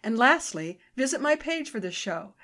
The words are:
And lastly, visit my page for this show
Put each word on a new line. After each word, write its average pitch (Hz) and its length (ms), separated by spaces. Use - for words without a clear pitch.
And 220 140
lastly, 226 600
visit 262 260
my 302 140
page 302 340
for 226 120
this 180 140
show 175 500